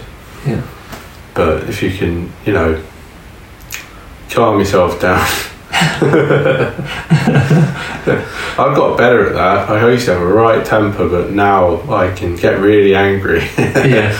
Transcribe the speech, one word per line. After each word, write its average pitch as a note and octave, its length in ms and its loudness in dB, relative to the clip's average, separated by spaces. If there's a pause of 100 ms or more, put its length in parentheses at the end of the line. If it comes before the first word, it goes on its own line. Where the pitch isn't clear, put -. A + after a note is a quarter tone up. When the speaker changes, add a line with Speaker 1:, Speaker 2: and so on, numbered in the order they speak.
(460)
Speaker 1:
Yeah. - 160 -4 (760)
Speaker 2:
But - 340 0
if G#2+ 140 -6
you F#2 80 0
can, F2 380 -4 (160)
you G#2 80 0
know, E2 220 0 (1600)
calm F#2 260 2
yourself F2+ 400 0
down. - 260 0 (440)
<laughs> - 80 -6 (2750)
I've C#3 160 2
got - 220 0
better A#2+ 300 4
at - 60 -2
that. G2 360 0
I A2+ 220 2
used B2 140 0
to A2+ 80 2
have F2+ 80 0
a F2 40 0
right A2+ 400 4
temper, G#2 420 0
but F2 240 -2
now G2 500 2 (100)
I F#2+ 200 0
can E2+ 240 -6
get - 240 0
really G2 360 4
angry G2 440 0
<laughs> - 180 -6
Speaker 1:
Yeah. A2+ 600 2